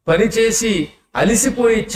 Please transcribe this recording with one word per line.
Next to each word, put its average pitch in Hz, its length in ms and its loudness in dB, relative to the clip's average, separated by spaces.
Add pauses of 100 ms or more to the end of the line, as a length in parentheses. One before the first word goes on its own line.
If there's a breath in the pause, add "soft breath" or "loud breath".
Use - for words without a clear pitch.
పని 175 160 2
చేసి, 220 640 0 (280)
అలిసిపోయి 226 800 0